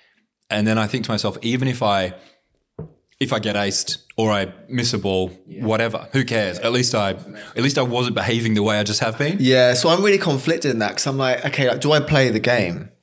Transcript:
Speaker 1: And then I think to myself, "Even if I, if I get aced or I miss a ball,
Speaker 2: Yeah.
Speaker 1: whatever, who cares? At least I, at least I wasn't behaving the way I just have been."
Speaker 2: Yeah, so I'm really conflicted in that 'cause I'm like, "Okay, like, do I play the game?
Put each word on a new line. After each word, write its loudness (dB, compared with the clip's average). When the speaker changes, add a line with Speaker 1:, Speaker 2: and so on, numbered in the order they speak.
Speaker 1:
And 0
then 2
I 0
think -4
to -6
myself, -2
"Even -2
if -4
I, 0
if -2
I 0
get -4
aced -2
or 2
I -2
miss -2
a -2
ball, 0
Speaker 2:
Yeah. -12
Speaker 1:
whatever, -2
who 2
cares? -2
At -2
least 0
I, 0
at -8
least 0
I 4
wasn't -2
behaving 0
the 2
way 2
I 2
just -2
have -2
been." -2
Speaker 2:
Yeah, 4
so 2
I'm 4
really 4
conflicted 0
in -2
that -2
'cause -2
I'm -2
like, 0
"Okay, 0
like, 0
do 2
I 6
play 4
the 0
game? 0